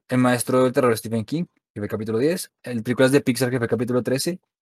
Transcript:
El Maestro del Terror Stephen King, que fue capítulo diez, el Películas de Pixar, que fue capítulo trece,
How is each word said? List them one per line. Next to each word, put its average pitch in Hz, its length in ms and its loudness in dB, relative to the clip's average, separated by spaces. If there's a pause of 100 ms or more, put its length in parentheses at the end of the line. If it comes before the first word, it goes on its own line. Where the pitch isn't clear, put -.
El 127 80 0
Maestro 127 460 2
del 127 100 2
Terror 123 240 2
Stephen 113 260 -4
King, 156 220 -4 (280)
que 107 80 -10
fue 104 60 -4
capítulo 110 300 -4
diez, 160 340 -2 (120)
el 120 200 -6
Películas 127 280 2
de 143 100 4
Pixar, 127 280 0
que 127 100 -2
fue 117 80 0
capítulo 120 340 0
trece, 139 380 -4 (220)